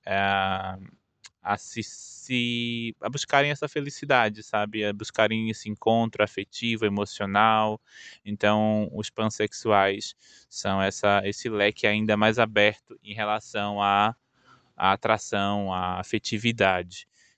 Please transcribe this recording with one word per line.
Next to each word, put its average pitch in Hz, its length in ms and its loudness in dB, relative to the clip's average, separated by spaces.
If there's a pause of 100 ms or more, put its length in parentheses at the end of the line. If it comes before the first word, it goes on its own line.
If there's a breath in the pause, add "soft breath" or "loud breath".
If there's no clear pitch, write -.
a, 95 720 -2 (640)
a 101 160 -2
se, - 240 -12
se, 120 1200 -6
a - 80 -4
buscarem 143 400 0
essa 147 180 -4
felicidade, 135 760 0
sabe? 104 420 -2
A 104 80 -2
buscarem 110 560 0
esse - 180 -8
encontro 113 560 0
afetivo, 110 640 -4
emocional. 104 960 2 (420 loud breath)
Então, 107 720 2
os 107 160 -8
pansexuais 107 1040 0 (340 soft breath)
são 98 320 -4
essa, 101 460 2
esse 101 240 -6
leque 107 380 2
ainda 107 280 2
mais 110 220 4
aberto 107 640 2
em 104 140 -18
relação 104 680 -4
à, 101 340 4 (600 soft breath)
à 95 160 2
atração, 101 840 0
à 90 260 -4
afetividade. 101 1080 -2 (300 soft breath)